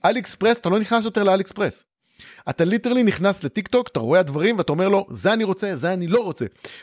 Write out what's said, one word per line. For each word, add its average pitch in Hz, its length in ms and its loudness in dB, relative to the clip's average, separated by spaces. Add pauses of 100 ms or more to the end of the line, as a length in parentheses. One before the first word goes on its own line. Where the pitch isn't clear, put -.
אלי 226 160 2
אקספרס, 226 360 0
אתה 175 120 -6
לא 196 100 2
נכנס 220 260 0
יותר 214 180 -2
לאלי 190 200 4
אקספרס. - 420 -6 (640)
אתה 165 160 0
ליטרלי 233 380 2
נכנס 190 420 2
לטיק 190 240 -6
טוק, 247 200 2
אתה 139 120 -4
רואה 139 200 4
הדברים, 170 380 0
ואתה 151 140 -2
אומר 180 160 0
לו, 196 220 2
"זה 120 220 0
אני 220 120 0
רוצה, 190 320 -4
זה 160 160 -4
אני 180 140 -4
לא 214 140 2
רוצה." 170 240 -6 (380)